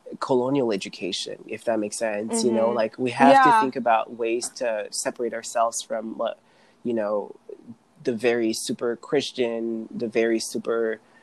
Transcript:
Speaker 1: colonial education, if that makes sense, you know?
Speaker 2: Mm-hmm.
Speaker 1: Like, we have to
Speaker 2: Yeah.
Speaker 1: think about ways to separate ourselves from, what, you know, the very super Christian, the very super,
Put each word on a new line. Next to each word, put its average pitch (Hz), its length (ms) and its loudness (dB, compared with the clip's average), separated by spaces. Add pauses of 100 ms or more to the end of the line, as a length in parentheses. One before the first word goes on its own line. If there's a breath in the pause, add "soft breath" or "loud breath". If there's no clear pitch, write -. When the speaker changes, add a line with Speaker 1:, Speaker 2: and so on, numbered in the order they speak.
(180)
Speaker 1:
colonial 127 540 2
education, 98 760 -6
if 107 180 -12
that 113 140 0
makes 104 200 -4
sense, 110 440 -2
you 120 80 2
know? 113 180 2
Speaker 2:
Mm-hmm. 120 80 0
Speaker 1:
Like, 113 220 -2
we 127 140 -2
have 262 320 8
to 262 60 8
Speaker 2:
Yeah. 226 100 6
Speaker 1:
think 135 160 0
about 120 380 2
ways 117 420 -2
to 107 340 -4
separate 120 420 -4
ourselves 117 500 -2
from, 110 360 -6
what, 113 200 -4 (440 soft breath)
you 120 120 -2
know, 104 420 -2 (680)
the 135 100 0
very 117 400 2
super 120 440 -4
Christian, 117 1000 -2
the 113 140 -4
very 113 320 2
super, 113 580 -4 (240 soft breath)